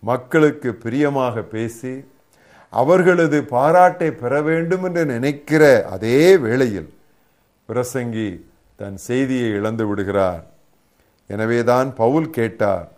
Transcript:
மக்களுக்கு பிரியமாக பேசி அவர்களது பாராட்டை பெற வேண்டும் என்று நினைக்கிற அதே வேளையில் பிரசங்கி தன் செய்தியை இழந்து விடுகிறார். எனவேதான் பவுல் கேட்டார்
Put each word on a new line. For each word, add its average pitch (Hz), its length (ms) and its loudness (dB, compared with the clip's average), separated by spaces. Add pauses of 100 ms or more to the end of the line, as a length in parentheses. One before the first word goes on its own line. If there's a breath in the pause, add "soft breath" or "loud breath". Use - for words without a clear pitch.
மக்களுக்கு 131 720 0
பிரியமாக 127 680 -4
பேசி 117 600 -10 (680 soft breath)
அவர்களது 165 720 2
பாராட்டை 170 680 2
பெற 127 320 -4
வேண்டும் 165 420 -2
என்று 170 220 -2
நினைக்கிற 139 840 2
அதே 127 460 4
வேளையில் 113 580 -2 (760)
பிரசங்கி 110 720 -6 (360)
தன் 101 200 -14
செய்தியை 127 540 -2
இழந்து 110 360 -2
விடுகிறார். 98 580 -2 (840)
எனவேதான் 120 680 0
பவுல் 147 360 0
கேட்டார் 107 680 -4